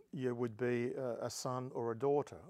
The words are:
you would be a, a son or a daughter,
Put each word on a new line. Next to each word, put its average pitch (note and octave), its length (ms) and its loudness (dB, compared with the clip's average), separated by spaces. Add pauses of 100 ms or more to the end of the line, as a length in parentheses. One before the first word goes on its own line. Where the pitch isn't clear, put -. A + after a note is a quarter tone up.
(120)
you B2+ 240 0
would A#2 220 -2
be B2 360 2
a, B2 320 -2
a A#2+ 40 -2
son B2+ 440 -4
or A#2 180 0
a A2+ 60 -2
daughter, C#3 400 2 (120)